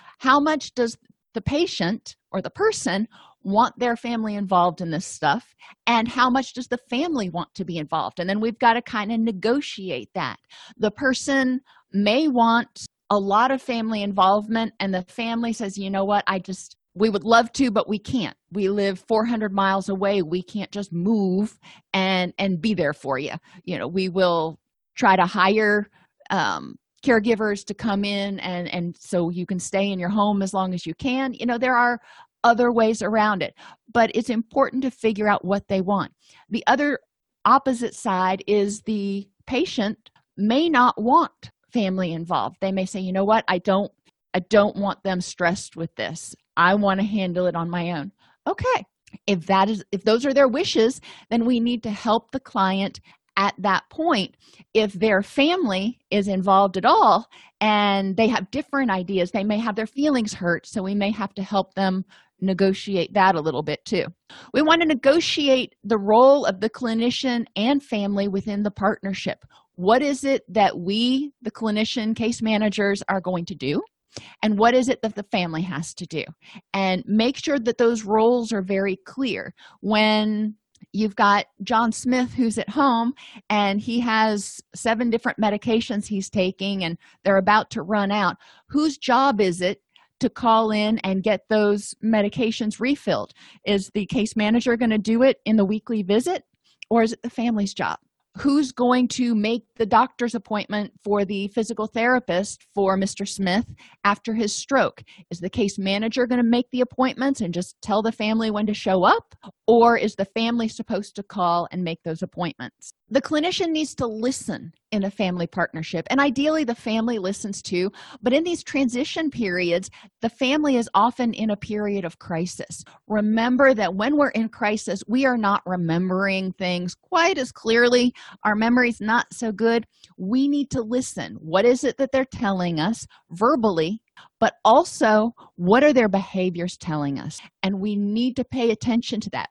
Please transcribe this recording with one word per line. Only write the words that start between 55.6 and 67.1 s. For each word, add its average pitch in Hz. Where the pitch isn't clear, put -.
is 202
involved 190
at 185
all 240
and 202
they 220
have 196
different 269
ideas, 185
they 196
may 208
have 226
their 220
feelings 269
hurt, 175
so 196
we 190
may 202
have 208
to 196
help 190
them 190
negotiate 190
that 190
a 165
little 151
bit 151
too. 185
We 277
want 330
to 330
negotiate 277
the 214
role 240
of 190
the 220
clinician 233